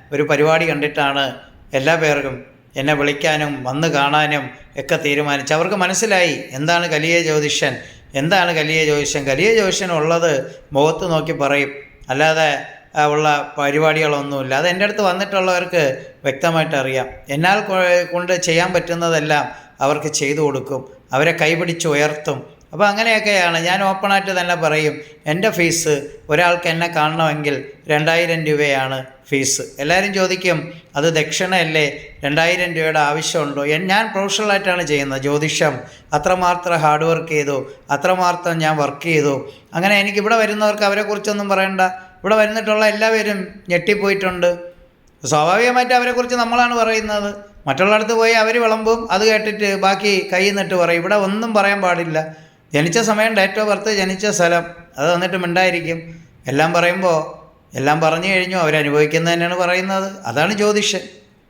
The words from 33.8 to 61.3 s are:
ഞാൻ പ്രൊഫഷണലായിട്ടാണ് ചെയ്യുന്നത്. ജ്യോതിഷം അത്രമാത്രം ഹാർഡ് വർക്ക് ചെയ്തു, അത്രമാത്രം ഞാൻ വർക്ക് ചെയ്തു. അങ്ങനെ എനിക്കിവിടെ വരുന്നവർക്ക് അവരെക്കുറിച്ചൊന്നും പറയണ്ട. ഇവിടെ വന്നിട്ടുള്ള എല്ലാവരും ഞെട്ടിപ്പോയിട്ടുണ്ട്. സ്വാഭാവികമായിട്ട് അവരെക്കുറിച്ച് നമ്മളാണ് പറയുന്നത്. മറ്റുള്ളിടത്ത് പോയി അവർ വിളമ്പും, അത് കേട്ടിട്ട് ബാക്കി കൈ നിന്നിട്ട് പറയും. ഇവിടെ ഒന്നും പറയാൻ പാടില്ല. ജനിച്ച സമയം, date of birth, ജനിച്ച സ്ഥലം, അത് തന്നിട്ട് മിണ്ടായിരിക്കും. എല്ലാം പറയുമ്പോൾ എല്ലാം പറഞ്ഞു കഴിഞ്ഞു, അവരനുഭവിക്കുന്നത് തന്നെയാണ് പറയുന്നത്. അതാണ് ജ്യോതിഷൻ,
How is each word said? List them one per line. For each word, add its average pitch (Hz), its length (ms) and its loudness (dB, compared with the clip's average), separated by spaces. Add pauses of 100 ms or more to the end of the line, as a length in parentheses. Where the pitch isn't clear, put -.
ഞാൻ 202 280 0
പ്രൊഫഷണലായിട്ടാണ് 196 720 0
ചെയ്യുന്നത്. 139 380 -2
ജ്യോതിഷം 147 580 0 (340)
അത്രമാത്രം 180 640 0
ഹാർഡ് 151 280 2
വർക്ക് 160 240 0
ചെയ്തു, 143 440 -2 (200)
അത്രമാത്രം 175 680 0
ഞാൻ 156 200 0
വർക്ക് 143 260 -2
ചെയ്തു. 147 480 0 (220)
അങ്ങനെ 196 260 2
എനിക്കിവിടെ 202 360 0
വരുന്നവർക്ക് 214 480 0
അവരെക്കുറിച്ചൊന്നും 202 680 -2
പറയണ്ട. 190 320 0
ഇവിടെ 185 540 -2
വന്നിട്ടുള്ള 214 500 2
എല്ലാവരും 208 600 0 (220)
ഞെട്ടിപ്പോയിട്ടുണ്ട്. 180 880 0 (680)
സ്വാഭാവികമായിട്ട് 233 680 2
അവരെക്കുറിച്ച് 247 420 0
നമ്മളാണ് 240 400 0
പറയുന്നത്. 214 600 -2 (320)
മറ്റുള്ളിടത്ത് 208 460 2
പോയി 226 180 4
അവർ 226 300 2
വിളമ്പും, 226 500 0
അത് 202 160 2
കേട്ടിട്ട് 208 480 0
ബാക്കി 196 580 0
കൈ 185 140 2
നിന്നിട്ട് 196 260 -2
പറയും. 170 260 2
ഇവിടെ 190 160 0
ഒന്നും 208 380 -2
പറയാൻ 202 280 2
പാടില്ല. 165 680 -2 (220)
ജനിച്ച 165 260 2
സമയം, 220 340 2
date 202 300 2
of 208 60 -2
birth, 202 200 0
ജനിച്ച 190 380 -2
സ്ഥലം, 170 380 2 (320)
അത് 156 160 2
തന്നിട്ട് 180 240 -2
മിണ്ടായിരിക്കും. 170 840 -2 (240)
എല്ലാം 151 260 2
പറയുമ്പോൾ 175 680 0 (360)
എല്ലാം 147 240 2
പറഞ്ഞു 165 260 0
കഴിഞ്ഞു, 185 300 0
അവരനുഭവിക്കുന്നത് 151 760 2
തന്നെയാണ് 170 220 0
പറയുന്നത്. 185 560 -2 (140)
അതാണ് 147 280 0
ജ്യോതിഷൻ, 208 460 0 (500)